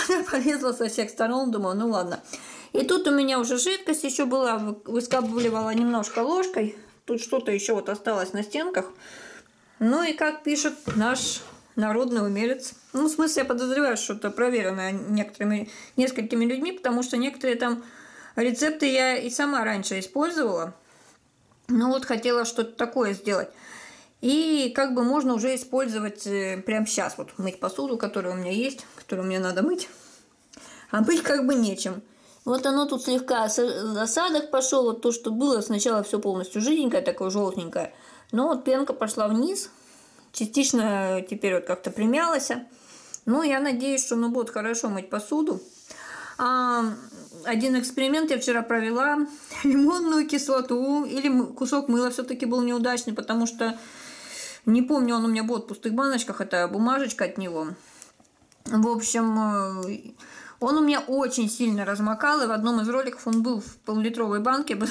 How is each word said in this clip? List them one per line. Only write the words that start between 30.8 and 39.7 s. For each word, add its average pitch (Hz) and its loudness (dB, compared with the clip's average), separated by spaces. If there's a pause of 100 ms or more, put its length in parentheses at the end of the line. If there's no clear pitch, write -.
А 214 2
мыть 320 4
как 277 2
бы 277 4
нечем. 202 0 (420)
Вот 254 2
оно 285 2
тут 262 -2
слегка 254 0
ос-, 214 0
осадок 302 0
пошёл, 262 2
вот 226 0
то, 240 2
что 233 -4
было. 240 2
Сначала 214 2
всё 208 -2
полностью 190 -2
жиденькое, 262 2
такое 190 -2
жёлтенькое. 185 -2 (380)
Но 254 2
вот 254 -2
пенка 262 2
пошла 214 -2
вниз. 277 0 (640)